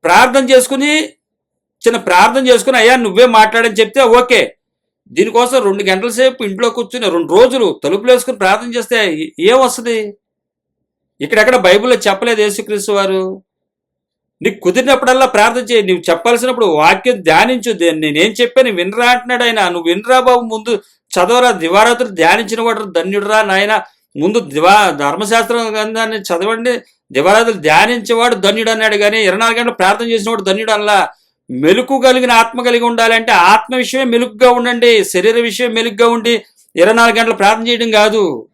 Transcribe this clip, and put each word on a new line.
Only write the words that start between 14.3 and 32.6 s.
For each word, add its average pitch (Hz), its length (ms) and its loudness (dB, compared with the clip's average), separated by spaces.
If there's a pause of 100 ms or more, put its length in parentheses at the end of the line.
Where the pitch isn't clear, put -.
నీకు 202 180 -4
కుదిరినప్పుడల్లా 254 680 0
ప్రార్థన 226 340 0
చేయి. 226 220 0
నువ్వు 185 280 -2
చెప్పాల్సినప్పుడు 233 560 0
వాక్యం 190 540 0
ధ్యానించు. 214 520 0
దే-, 170 220 0
"నేనేం 156 460 -2
చెప్పాను 240 320 2
వినరా?" 202 380 -2
అంటున్నాడు 247 320 -2
ఆయన. 220 260 0
"నువ్వు 175 200 -4
వినరా 220 320 2
బాబు, 247 200 2
ముందు 220 400 -6 (380)
చదవరా, 240 320 2
దివారాత్రులు 214 600 0
ధ్యానించిన 196 500 -2
వాడు 226 220 -4
ధన్యుడురా 202 600 -2
నాయన. 202 380 0 (360)
ముందు 196 240 -2
దివా-, 180 500 2
ధర్మశాస్త్ర 202 680 -2
గ్రంథాన్ని 220 640 -6
చదవండి, 226 600 -4 (320)
దివారాత్రులు 196 480 2
ధ్యానించేవాడు 214 760 0
ధన్యుడు" 208 360 -2
అన్నాడు 220 260 0
కానీ, 208 260 0
ఇరవై 190 160 0
నాలుగు 226 200 0
గంటలు 233 140 -2
ప్రార్థన 208 380 -2
చేసినవాడు 220 320 -4
ధన్యుడు 208 300 -4
అనలా. 208 360 0 (420)
మెలకు 202 500 0
కలిగిన 254 320 2
ఆత్మ 233 300 0